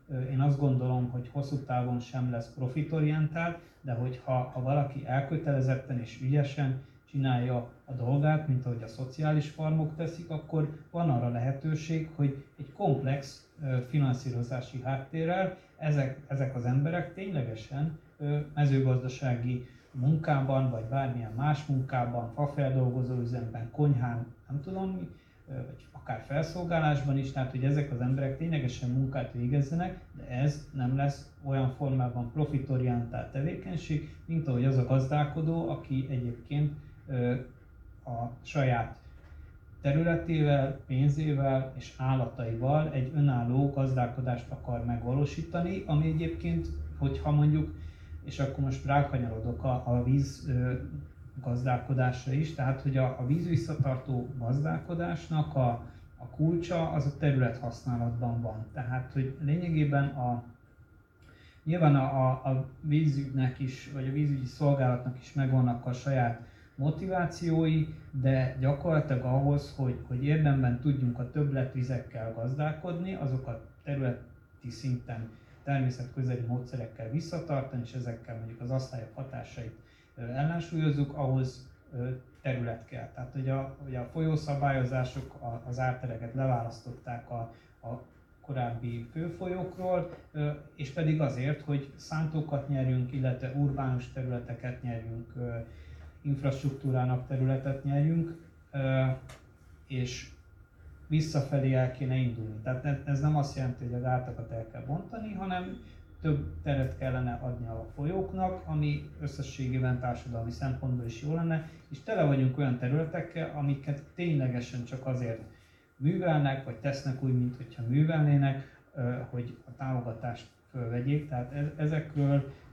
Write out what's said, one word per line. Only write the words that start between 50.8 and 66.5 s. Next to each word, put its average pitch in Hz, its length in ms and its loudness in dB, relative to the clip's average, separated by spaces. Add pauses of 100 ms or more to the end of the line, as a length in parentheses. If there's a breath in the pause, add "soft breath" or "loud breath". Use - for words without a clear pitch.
gazdálkodásra 127 880 0
is, 151 220 0
tehát 131 280 0
hogy 131 160 2
a, 127 220 2
a 127 80 -2
vízvisszatartó 139 1000 0 (100)
gazdálkodásnak 160 1160 0
a, 127 120 4 (500 loud breath)
a 123 80 -14 (100)
kulcsa 165 560 2
az 147 140 2
a 147 120 -2
területhasználatban 120 1200 0
van. 113 320 -6
Tehát, 127 400 -4
hogy 131 280 -2
lényegében 151 680 2
a, 123 360 -2 (1200 loud breath)
nyilván 156 320 8
a, 131 340 6
a, 131 200 0
a 131 160 2 (160)
vízügynek 139 800 2
is, 139 340 -6
vagy 131 140 -4
a 135 40 -2
vízügyi 143 340 0
szolgálatnak 127 760 2
is - 120 -18
megvannak 127 520 4
a 131 80 -2
saját 120 480 0 (340 loud breath)